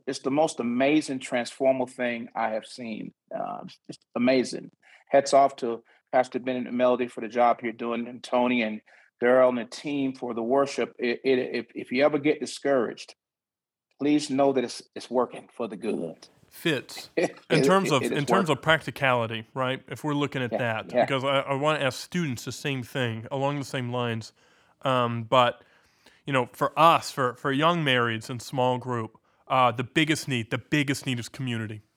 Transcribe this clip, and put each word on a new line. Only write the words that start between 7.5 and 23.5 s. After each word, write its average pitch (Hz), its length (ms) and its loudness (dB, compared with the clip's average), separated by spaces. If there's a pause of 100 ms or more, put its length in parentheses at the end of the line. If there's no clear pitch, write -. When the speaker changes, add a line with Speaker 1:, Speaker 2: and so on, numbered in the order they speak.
Speaker 1:
you're 117 100 -4
doing, 117 360 -4
and 123 140 -16
Tony 123 400 2
and 107 180 -4 (420)
Daryl 127 260 6
and 123 100 0
the 113 60 -6
team 139 500 -4
for 123 200 -8
the 113 80 -4
worship. 131 560 0
It, 120 260 -2
it, 131 140 4 (160)
if, 117 200 -6
if - 180 -10
you 131 120 2
ever 151 140 2
get 143 220 0
discouraged, - 720 -2 (840)
please 147 320 2
know 139 220 4
that 127 120 2
it's, - 180 -8 (120)
it's - 160 -14
working 120 460 -2
for 117 120 -6
the 104 80 -12
good. 87 520 -6 (220)
Speaker 2:
Fitz, - 600 -4
Speaker 1:
<laughs> - 40 -14
It, 170 200 0 (140)
Speaker 2:
in 156 120 4
terms 180 280 4
Speaker 1:
it, 151 40 4
Speaker 2:
of, 127 80 4
Speaker 1:
it 127 100 0
is 156 60 -2
Speaker 2:
in 143 80 0
terms 190 220 2
Speaker 1:
working. 139 100 2
Speaker 2:
of - 40 -20
practicality, 123 920 0
right? 131 340 -2
If 139 160 -10
we're 147 100 -2
looking 143 280 -2
at 113 100 -4
Speaker 1:
Yeah, 107 60 -2
Speaker 2:
that, 110 340 -4
Speaker 1:
yeah. 120 120 4
Speaker 2:
because 135 200 -2
I, 139 160 2
I 139 140 -2
wanna 147 260 0
ask 131 200 -2
students 160 440 -4
the 127 80 -8
same 135 300 -6
thing, 117 480 -4
along 139 280 -2